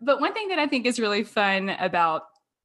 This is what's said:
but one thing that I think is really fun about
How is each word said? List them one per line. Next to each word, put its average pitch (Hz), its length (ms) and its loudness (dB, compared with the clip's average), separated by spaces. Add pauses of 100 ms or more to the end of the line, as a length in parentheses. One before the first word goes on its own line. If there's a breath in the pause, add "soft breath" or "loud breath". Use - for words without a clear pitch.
but 254 180 2
one 349 140 0
thing 415 140 -6
that 370 100 -2
I 302 80 2
think 254 220 0
is 240 120 -2
really 208 240 0
fun 196 460 0
about 170 540 0 (420)